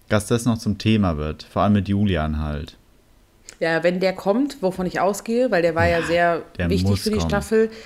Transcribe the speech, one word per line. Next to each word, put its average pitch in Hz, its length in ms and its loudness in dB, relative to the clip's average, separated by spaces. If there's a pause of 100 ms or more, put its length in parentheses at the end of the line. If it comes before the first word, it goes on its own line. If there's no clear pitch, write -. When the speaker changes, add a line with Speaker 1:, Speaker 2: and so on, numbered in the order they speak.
Speaker 1:
Dass 104 200 0
das 117 180 0
noch 113 140 0
zum 101 180 -2
Thema 101 400 2
wird, 78 260 -6
vor - 200 -2
allem 104 100 4
mit 98 160 2
Julian 85 500 0
halt. 76 380 -6 (840)
Speaker 2:
Ja, 165 240 0
wenn 180 160 0
der 185 140 0
kommt, 233 480 -2
wovon 185 240 -2
ich 165 140 -4
ausgehe, 226 500 0
weil 185 140 2
der 165 100 2
war 165 140 2
ja 170 120 2
Speaker 1:
Ja, 160 60 -2
Speaker 2:
sehr 170 360 2 (180)
Speaker 1:
der 87 100 0
Speaker 2:
wichtig 90 200 2
Speaker 1:
muss 101 120 0
Speaker 2:
für - 80 -2
die 208 80 0
Speaker 1:
kommen. 82 120 0
Speaker 2:
Staffel, 220 420 0 (140)